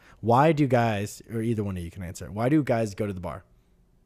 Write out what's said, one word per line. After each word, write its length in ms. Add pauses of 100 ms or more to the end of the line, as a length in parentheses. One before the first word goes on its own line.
(220)
Why 320
do 120
guys, 560 (120)
or 80
either 220
one 120
of 80
you 80
can 120
answer, 280
why 160
do 160
guys 320
go 100
to 80
the 60
bar? 240 (640)